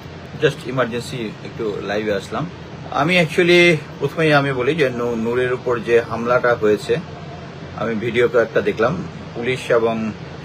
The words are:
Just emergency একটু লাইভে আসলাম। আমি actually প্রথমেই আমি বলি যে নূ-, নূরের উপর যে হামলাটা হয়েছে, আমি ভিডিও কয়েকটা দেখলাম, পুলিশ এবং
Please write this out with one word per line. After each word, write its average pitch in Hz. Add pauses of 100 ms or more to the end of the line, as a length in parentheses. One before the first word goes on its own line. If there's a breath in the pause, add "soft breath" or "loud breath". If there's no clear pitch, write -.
(420)
Just 143
emergency 120 (240)
একটু 104
লাইভে 104
আসলাম। 107 (420)
আমি 170
actually 175 (240)
প্রথমেই 151
আমি 139
বলি 127
যে 135
নূ-, 120
নূরের 123
উপর 123
যে 117
হামলাটা 120
হয়েছে, 107 (800)
আমি 113
ভিডিও 117
কয়েকটা 113
দেখলাম, 98 (320)
পুলিশ 123
এবং 113 (340)